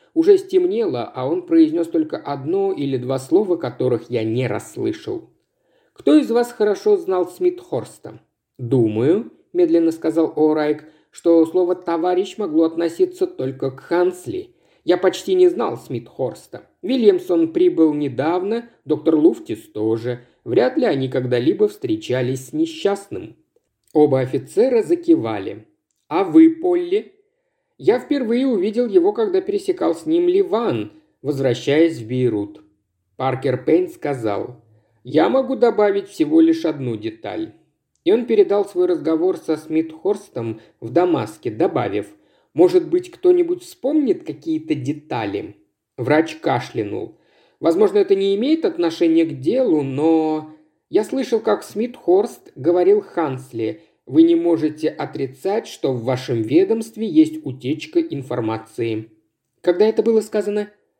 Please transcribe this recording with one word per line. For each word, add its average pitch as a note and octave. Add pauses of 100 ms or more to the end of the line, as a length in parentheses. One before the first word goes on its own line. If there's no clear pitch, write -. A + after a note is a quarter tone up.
(160)
Уже F3
стемнело, F#3
а B2+
он E3+
произнес D#3+
только D#3
одно D#3
или C#3
два B2+
слова, F3+
которых B2
я A#2
не A#2
расслышал". G#2+ (640)
"Кто -
из B3
вас A#3+
хорошо G#3
знал F3+
Смитхорста?" - (360)
"Думаю", B2 (220)
медленно E3
сказал D#3+
Орайк, D3+ (260)
"что E3
слово F3+
"товарищ" F3+
могло E3
относиться E3
только C3+
к C3
Хансли. F3 (300)
Я F3
почти F#3
не F3+
знал E3+
Смитхорста. - (120)
Вильямсон F3+
прибыл D#3+
недавно, E3 (160)
доктор D#3
Луфтис D3+
тоже. A2+ (200)
Вряд A3
ли B3+
они C3+
когда-либо C3
встречались B2+
с -
несчастным". D#3+ (560)
Оба C#3+
офицера F#3+
закивали. A2+ (420)
"А E3+
вы, D#3+
Полли?" F3+ (640)
"Я G#3
впервые B3
увидел A3
его, G3
когда G3
пересекал F3+
с -
ним E3+
Ливан, F3+ (280)
возвращаясь C3+
в A2
Бейрут". A2+ (540)
Паркер C3
Пейн E3+
сказал: A2+ (400)
"Я D#3
могу B3+
добавить G#3
всего D#3
лишь E3
одну C3+
деталь". G#2+ (520)
И E3+
он A#3
передал G3+
свой F3+
разговор D#3+
со D#3+
Смитхорстом D#3 (180)
в A#2
Дамаске, C3+
добавив: G#2+ (460)
"Может E3
быть, F3+
кто-нибудь F3
вспомнит C#4
какие-то D#3
детали?" B2 (400)
Врач D3
кашлянул. A2 (400)
"Возможно, F#3
это G3
не G3
имеет C#4+
отношения E3
к C#3
делу, F3
но D#3 (380)
я G#3+
слышал, A#3+
как G#3+
Смитхорст G#3
говорил F3+
Хансли: C3 (240)
'Вы D3+
не E3+
можете D#3
отрицать, D3
что -
в A#2+
вашем B2
ведомстве G3
есть D#3
утечка C3
информации.'" A#2 (500)
"Когда F3+
это A3
было A3
сказано?" G#3 (280)